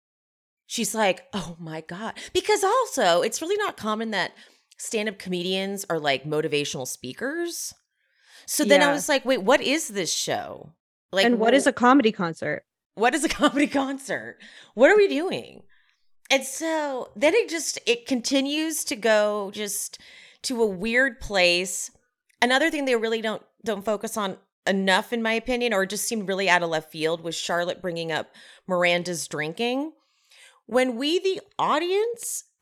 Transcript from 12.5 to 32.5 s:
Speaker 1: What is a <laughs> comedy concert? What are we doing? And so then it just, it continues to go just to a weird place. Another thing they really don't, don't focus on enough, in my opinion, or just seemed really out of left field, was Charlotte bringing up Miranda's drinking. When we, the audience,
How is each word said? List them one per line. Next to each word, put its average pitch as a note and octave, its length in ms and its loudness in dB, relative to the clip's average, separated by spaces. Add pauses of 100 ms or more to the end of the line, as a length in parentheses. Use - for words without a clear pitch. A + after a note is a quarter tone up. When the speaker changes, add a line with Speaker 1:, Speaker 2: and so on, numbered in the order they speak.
Speaker 1:
What A#3+ 200 2
is C#4 80 0
a D#4+ 60 0
<laughs> - 120 -4
comedy C#4+ 260 2
concert? C4 680 -6 (360)
What C4 180 6
are G#4+ 60 6
we G4+ 100 6
doing? C4+ 560 -4 (640)
And C4+ 140 2
so D4+ 720 -4
then C#4+ 200 4
it G#4+ 140 4
just, D#4+ 360 -4
it A#3 220 0
continues C#4 800 0
to C#4+ 100 -4
go G#3 560 2
just G3+ 480 -8 (440)
to A#3 180 -2
a A3+ 60 6
weird A3+ 540 0
place. F3+ 720 0 (500)
Another C4+ 300 4
thing C#4+ 140 -4
they B3+ 100 2
really A3+ 260 -2
don't, A3 200 -4 (220)
don't G3+ 220 -4
focus G#3+ 320 -4
on G3 200 -4 (300)
enough, F#3+ 460 2
in A#3 80 -2
my A3 120 0
opinion, A#3+ 400 -2
or F#3+ 120 2
just G3 220 -6
seemed G#3+ 200 -4
really F#3+ 220 0
out F3 140 6
of E3+ 60 -2
left D#3 220 -4
field, D#3+ 320 -2
was E3 120 -6
Charlotte F3 460 -4
bringing E3 300 -6
up C#3 220 -4 (340)
Miranda's F3 600 0
drinking. A#3 640 -4 (720)
When B3+ 320 0
we, D4+ 220 0
the F#4+ 220 -2 (180)
audience, F4 880 -2 (160)